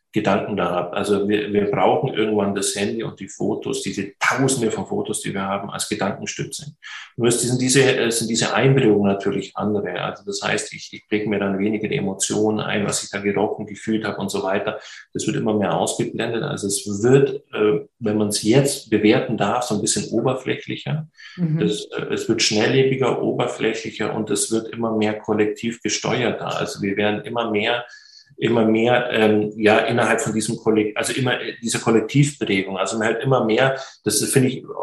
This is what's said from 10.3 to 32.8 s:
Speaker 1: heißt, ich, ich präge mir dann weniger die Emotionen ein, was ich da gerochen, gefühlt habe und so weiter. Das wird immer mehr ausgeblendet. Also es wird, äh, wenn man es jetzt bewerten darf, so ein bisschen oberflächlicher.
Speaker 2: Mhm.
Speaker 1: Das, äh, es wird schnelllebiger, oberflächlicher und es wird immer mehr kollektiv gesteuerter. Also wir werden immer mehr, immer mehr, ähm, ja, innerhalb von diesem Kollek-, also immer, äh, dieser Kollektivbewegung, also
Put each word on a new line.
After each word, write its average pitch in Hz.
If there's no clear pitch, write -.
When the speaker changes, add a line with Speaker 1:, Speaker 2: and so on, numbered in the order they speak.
Speaker 1:
heißt, 104
ich, -
ich -
präge 104
mir 101
dann 98
weniger 107
die 101
Emotionen 104
ein, 101
was 101
ich -
da 101
gerochen, 101
gefühlt 110
habe 98
und 98
so 98
weiter. 101
Das -
wird 104
immer 107
mehr 92
ausgeblendet. 113
Also 104
es 98
wird, 139
äh, 107
wenn 107
man 107
es -
jetzt 127
bewerten 107
darf, 104
so 107
ein 101
bisschen -
oberflächlicher. 127
Speaker 2:
Mhm. 165
Speaker 1:
Das, -
äh, -
es -
wird 110
schnelllebiger, 131
oberflächlicher 113
und 107
es 104
wird 110
immer 113
mehr 107
kollektiv 107
gesteuerter. 104
Also -
wir 98
werden 104
immer 113
mehr, 113
immer 113
mehr, 113
ähm, 107
ja, 110
innerhalb 113
von 110
diesem 110
Kollek-, 107
also -
immer, 127
äh, -
dieser 113
Kollektivbewegung, 107
also 98